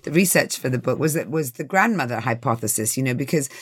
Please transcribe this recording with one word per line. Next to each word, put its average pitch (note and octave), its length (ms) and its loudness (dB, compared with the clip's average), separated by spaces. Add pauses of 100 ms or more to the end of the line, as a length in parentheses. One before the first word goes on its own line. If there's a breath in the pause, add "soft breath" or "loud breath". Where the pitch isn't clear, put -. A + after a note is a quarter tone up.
the - 80 -6
research E3+ 480 4
for - 80 -4
the B2+ 100 2
book A#2+ 220 -2
was D3 140 2
that, B2 180 -4
was D3+ 220 -2
the E3 100 -10
grandmother D#3+ 560 0
hypothesis, A2+ 760 -2
you C3 60 0
know, B2+ 100 2
because C#3 360 0 (120)